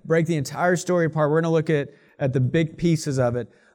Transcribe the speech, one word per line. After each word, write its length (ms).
break 200
the 120
entire 380
story 300
apart. 260
We're 100
gonna 120
look 160
at, 200
at 160
the 60
big 380
pieces 420
of 160
it. 140